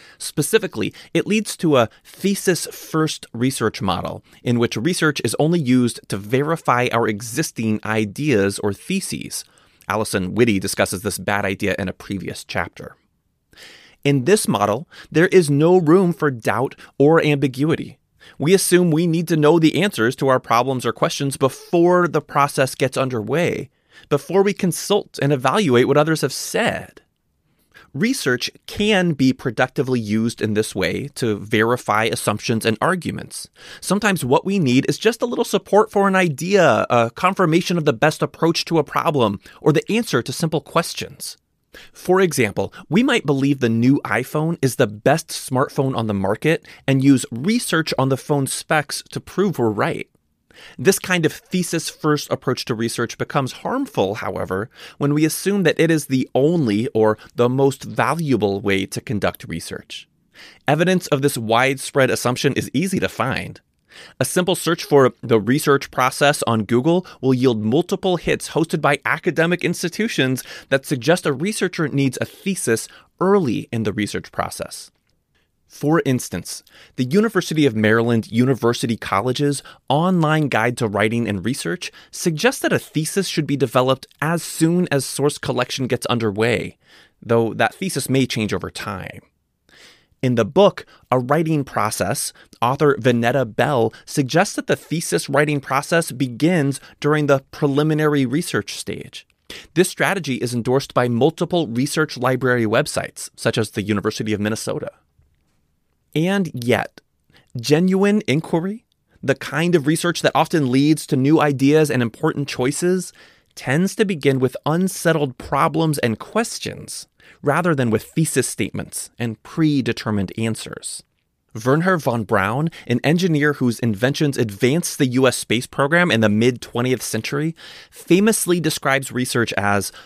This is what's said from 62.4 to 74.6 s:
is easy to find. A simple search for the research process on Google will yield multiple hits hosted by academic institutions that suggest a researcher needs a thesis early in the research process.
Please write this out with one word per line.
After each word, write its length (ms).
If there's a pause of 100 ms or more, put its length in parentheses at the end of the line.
is 200
easy 280
to 80
find. 520 (580)
A 60
simple 320
search 260
for 300 (100)
the 160
research 540
process 560
on 160
Google 420 (140)
will 120
yield 300
multiple 540
hits 320
hosted 320
by 240
academic 580
institutions 800 (260)
that 160
suggest 420
a 60
researcher 540
needs 340
a 40
thesis 640 (320)
early 500
in 140
the 80
research 400
process. 580 (760)